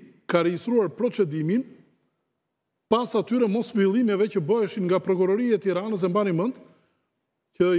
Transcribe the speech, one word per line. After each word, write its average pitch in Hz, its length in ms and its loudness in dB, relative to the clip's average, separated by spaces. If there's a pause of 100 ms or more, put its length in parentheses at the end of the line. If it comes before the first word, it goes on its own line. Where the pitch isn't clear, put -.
(280)
ka 170 160 2
regjistruar 180 480 0
procedimin 190 720 -2 (1300)
pas 233 240 0
atyre 226 320 0
mos 208 240 -4
fillimeve 208 640 2
që 180 80 -2
bëheshin 196 440 -2
nga 180 120 2
prokuroria 190 560 0
e 175 80 -2
Tiranës, 190 400 -2
e 180 80 0
mbani 196 240 0
mend, 208 240 -2 (1000)
që 180 220 4